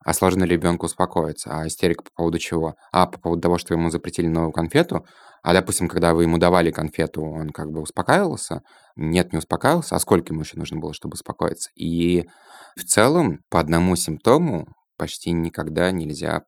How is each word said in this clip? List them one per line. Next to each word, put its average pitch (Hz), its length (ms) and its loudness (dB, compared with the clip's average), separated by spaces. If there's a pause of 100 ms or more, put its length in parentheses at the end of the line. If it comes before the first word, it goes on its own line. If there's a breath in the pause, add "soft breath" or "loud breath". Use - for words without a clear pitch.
а 87 80 0
сложно 92 320 2
ли 87 100 2
ребенку 85 300 0
успокоиться, 82 680 -4
а 80 140 -6
истерика 85 360 -2
по - 120 -20
поводу 85 240 0
чего, 80 360 -4 (180 soft breath)
а 90 140 4
по - 120 -16
поводу 85 220 -2
того, 87 160 4
что - 160 -4
ему 82 160 0
запретили 82 380 -4
новую 82 260 0
конфету, 85 520 0 (380 loud breath)
а, 87 100 2
допустим, 90 360 2
когда 85 240 2
вы 85 100 4
ему 82 140 4
давали 87 340 4
конфету, 78 520 -4
он 80 280 -8
как 76 200 -10
бы 80 100 -6
успокаивался? 151 800 -2 (340 soft breath)
Нет, 87 380 0
не 82 60 0
успокаивался. 139 560 0
А 90 40 0
сколько - 340 2
ему 78 100 -4
еще - 140 -12
нужно 80 220 -8
было, 78 140 -8
чтобы 80 220 -12
успокоиться? - 600 -6
И 85 500 0 (520 loud breath)
в - 80 -12
целом 120 540 2 (100)
по 87 100 2
одному 85 380 2
симптому 107 680 2 (300)
почти - 360 -6
никогда 82 580 -2
нельзя 80 560 -4